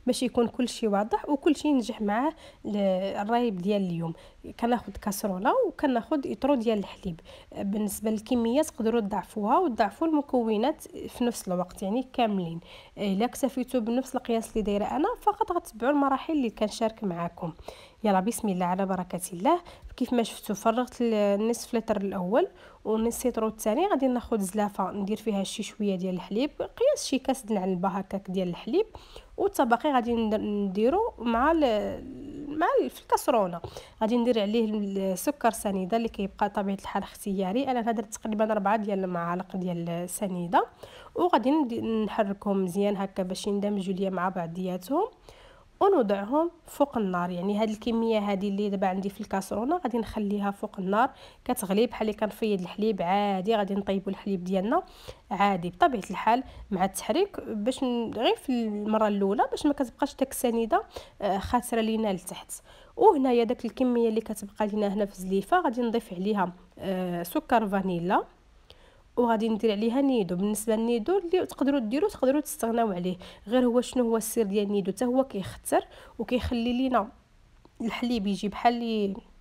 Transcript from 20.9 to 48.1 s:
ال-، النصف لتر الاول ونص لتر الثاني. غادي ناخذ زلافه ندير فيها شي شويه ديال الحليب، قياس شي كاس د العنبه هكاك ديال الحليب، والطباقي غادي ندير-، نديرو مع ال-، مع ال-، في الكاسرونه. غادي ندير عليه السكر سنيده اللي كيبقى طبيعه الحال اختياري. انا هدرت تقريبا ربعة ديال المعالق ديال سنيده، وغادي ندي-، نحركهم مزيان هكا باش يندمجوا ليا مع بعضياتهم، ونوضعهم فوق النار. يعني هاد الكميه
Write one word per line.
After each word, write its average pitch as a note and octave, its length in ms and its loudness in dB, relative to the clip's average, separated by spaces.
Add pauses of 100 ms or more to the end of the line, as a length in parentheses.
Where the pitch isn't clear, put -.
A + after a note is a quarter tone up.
ال-، A#3 140 2
النصف G#3 600 2
لتر A3 220 0
الاول G3 520 0 (360)
ونص A3+ 420 0
لتر A3+ 200 0
الثاني. A3 400 0
غادي C#4+ 200 2
ناخذ A#3+ 320 0
زلافه G3 520 -2
ندير G3+ 260 -4
فيها G3+ 260 -2
شي G3 200 -6
شويه G3 340 -2
ديال F#3 180 -2
الحليب، G#3+ 440 -2
قياس - 480 0
شي C4+ 120 0
كاس B3+ 280 -4
د G3+ 40 -4
العنبه F#3+ 380 0
هكاك G3 420 -6
ديال F3+ 180 -2
الحليب، C4+ 380 -2 (500)
والطباقي C#4+ 560 2
غادي A#3+ 220 2
ندير-، G#3+ 260 0
نديرو G#3 800 0
مع A#3+ 340 2
ال-، C#4+ 1040 -2
مع E4+ 80 2 (160)
ال-، - 80 0
في - 100 -18
الكاسرونه. G3+ 600 0 (400)
غادي A3 160 2
ندير A#3 240 4
عليه G#3+ 240 2
السكر G3+ 840 0
سنيده G3 460 -2
اللي A#3 120 0
كيبقى G3+ 420 -4
طبيعه G3 320 -2
الحال - 200 -4
اختياري. G3+ 680 -2
انا A#3+ 200 0
هدرت A3 240 -4
تقريبا A3 300 -2
ربعة G#3+ 320 2
ديال G3+ 280 -2
المعالق F3+ 520 -4
ديال F3 540 -4
سنيده، F#3 560 0 (480)
وغادي D4+ 360 2
ندي-، B3 300 2
نحركهم G#3 840 0
مزيان G3+ 320 0
هكا G3 260 -4
باش F#3 240 -6
يندمجوا G3+ 480 -2
ليا F#3+ 160 -2
مع F3+ 180 0
بعضياتهم، F#3 800 -4 (720)
ونوضعهم C#4+ 720 4 (160)
فوق C#4 320 0
النار. F3+ 320 0
يعني F#3 280 -2
هاد A3 100 0
الكميه A3+ 500 0